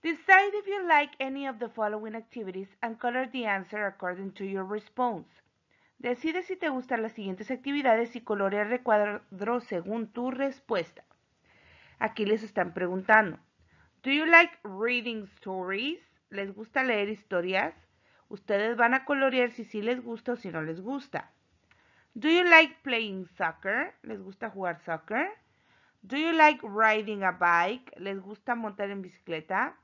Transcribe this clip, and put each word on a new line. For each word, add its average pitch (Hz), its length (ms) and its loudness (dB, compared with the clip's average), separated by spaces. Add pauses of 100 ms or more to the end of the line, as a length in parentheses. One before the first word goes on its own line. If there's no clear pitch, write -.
Decide 392 560 4
if 403 80 -8
you 392 220 -4
like 294 260 4 (100)
any 269 240 -6
of 233 100 -8
the 226 100 -6
following 214 480 -4
activities 196 640 -10
and 226 180 -6
color 247 320 -2
the 247 160 -6
answer 202 380 -4
according 190 480 -6
to 196 120 -10
your 190 240 -6
response. 214 640 -4 (680)
Decide 247 440 -4
si 370 140 -8
te 339 120 -4
gustan 254 320 -4
las 220 120 -4
siguientes 196 380 -8
actividades 254 680 0
y 226 40 -8
colorea 202 440 -2
el 208 40 -6
recuadro 214 920 0
según 214 480 -6
tu 247 220 -4
respuesta. 254 760 -4 (920)
Aquí - 280 -2
les 214 160 2
están 180 320 -2
preguntando, 185 640 2 (640)
"Do 262 80 -4
you 302 160 2
like 339 360 8
reading 220 600 -4 (120)
stories?". 196 600 -6 (300)
¿Les 196 260 -8
gusta 220 280 -4
leer 208 260 0
historias? 190 680 -2 (540)
Ustedes 214 480 -2
van 233 160 4
a 269 140 0
colorear 262 460 2
si 233 120 -12
sí 214 160 -8
les 240 220 -2
gusta 233 300 -8
o 240 40 -4
si 196 140 -12
no 165 100 -6
les 160 220 -8
gusta. 262 500 -10 (800)
"Do 233 160 -2
you 349 160 6
like 320 380 8
playing 214 460 -4
soccer?". 196 760 -4
¿Les 214 180 -12
gusta 196 300 -12
jugar 185 300 -6
soccer? 220 500 -4 (720)
"Do 226 160 -6
you 320 140 0
like 302 340 6
riding 214 580 0
a 185 60 2
bike?". 175 680 2
¿Les 196 240 -8
gusta 208 340 -8
montar 202 360 -6
en 196 100 -8
bicicleta? 185 840 -6